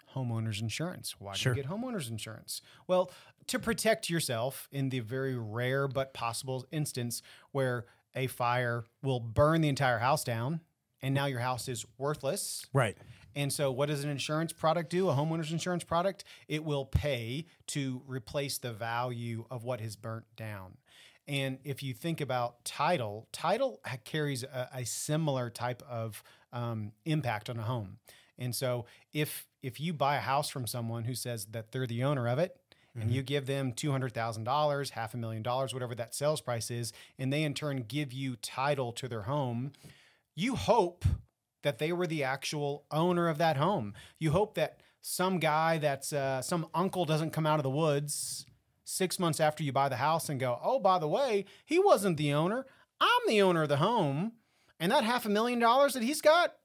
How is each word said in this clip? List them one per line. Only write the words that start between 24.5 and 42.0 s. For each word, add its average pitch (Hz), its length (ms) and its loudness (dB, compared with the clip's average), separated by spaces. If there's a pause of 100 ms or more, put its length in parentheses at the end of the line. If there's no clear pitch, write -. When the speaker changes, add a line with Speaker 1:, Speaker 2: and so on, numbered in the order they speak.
Speaker 1:
a 127 100 -6
similar 143 640 -2
type 120 400 -6
of, 113 360 -8 (280)
um, 117 380 -4 (140)
impact 123 440 -2
on 120 100 -6
a 113 40 -6
home. 107 360 -4 (380)
And 123 200 -6
so 123 300 -2 (260)
if, - 340 -2 (160)
if 131 160 -8
you 160 140 -4
buy 143 240 2
a 123 40 -2
house 135 300 0
from 127 160 -6
someone 117 380 -6
who 123 100 -4
says 117 380 -8
that 113 180 -10
they're 131 160 -4
the 117 160 -4
owner 135 240 0
of 123 140 2
it, 180 160 -2 (400)
and 110 80 -4
Speaker 2:
Mm-hmm. 104 100 2
Speaker 1:
you 135 80 0
give 135 240 -2
them 135 260 -2
two 147 200 -2
hundred 131 220 -2
thousand 113 280 -4
dollars, 143 480 0
half 113 240 -6
a - 20 -6
million 113 280 -6
dollars, 123 280 -2
whatever 123 220 -6
that 113 180 -8
sales 151 280 0
price 117 320 -4
is, 117 200 -4 (280)
and 131 120 0
they 151 120 2
in 147 100 -2
turn 139 320 -4
give 139 260 -4
you 131 220 -4
title 131 600 -2
to - 120 -8
their 113 160 -6
home, 127 480 -2 (640)
you 220 220 -2
hope 196 480 2 (580)
that 143 160 0
they 156 140 0
were 175 160 0